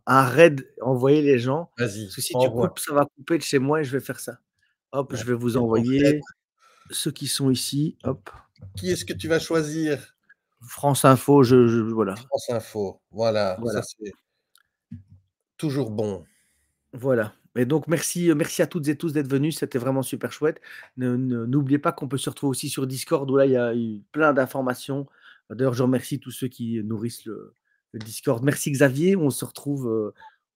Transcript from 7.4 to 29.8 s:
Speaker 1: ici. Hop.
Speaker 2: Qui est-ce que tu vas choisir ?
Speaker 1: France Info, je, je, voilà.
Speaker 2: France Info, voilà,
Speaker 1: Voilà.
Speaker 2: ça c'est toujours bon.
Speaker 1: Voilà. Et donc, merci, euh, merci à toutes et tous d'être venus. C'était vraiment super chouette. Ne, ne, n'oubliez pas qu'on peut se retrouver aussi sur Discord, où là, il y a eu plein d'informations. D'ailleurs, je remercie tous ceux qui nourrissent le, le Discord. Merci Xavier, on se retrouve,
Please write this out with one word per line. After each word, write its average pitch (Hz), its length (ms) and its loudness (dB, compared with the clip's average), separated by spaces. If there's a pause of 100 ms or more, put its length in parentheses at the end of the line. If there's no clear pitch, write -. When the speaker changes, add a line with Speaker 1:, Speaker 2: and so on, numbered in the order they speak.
Speaker 1:
ici. 139 540 -2
Hop. - 260 -6 (460)
Speaker 2:
Qui 180 160 -6
est-ce 165 140 -4
que - 80 -10
tu 160 160 -8
vas 160 100 2
choisir ? 156 760 -4 (460)
Speaker 1:
France 139 440 0
Info, 139 380 8
je, 123 240 8
je, 117 120 2
voilà. 110 380 -2
Speaker 2:
France 131 320 -8
Info, 104 600 -6
voilà, 104 520 -2
Speaker 1:
Voilà. 110 200 -4
Speaker 2:
ça - 60 -10 (100)
c'est 104 140 -14 (1500)
toujours 135 340 -4
bon. 104 340 -6 (680)
Speaker 1:
Voilà. 120 420 -2 (220)
Et 120 100 2
donc, 147 220 -2
merci, 170 440 0
euh, 151 40 4
merci 160 280 0
à 151 40 2
toutes 147 200 -4
et 151 100 0
tous 165 160 -4
d'être 143 160 -2
venus. 143 300 0
C'était 135 180 -4
vraiment 131 240 -2
super 120 300 -6
chouette. - 280 -4 (380)
Ne, 127 180 -2
ne, 123 300 -2
n'oubliez 139 320 2
pas 165 140 0
qu'on 151 160 -10
peut 135 100 -6
se - 100 -6
retrouver 139 220 -4
aussi 131 180 -4
sur 135 200 -6
Discord, 135 420 -4
où 131 80 0
là, 139 80 6
il 135 60 2
y 127 60 4
a 120 180 0
eu 110 260 -4 (100)
plein 151 220 2
d'informations. 135 720 -2 (460)
D'ailleurs, 120 240 0
je 131 80 0
remercie 127 360 0
tous 127 120 -14
ceux 131 160 -8
qui 113 360 -6
nourrissent 110 420 -8
le, 101 280 -14 (380)
le 110 80 -12
Discord. 113 440 -4
Merci 143 280 -2
Xavier, 143 440 2
on 156 140 0
se 123 160 -6
retrouve, 139 420 -8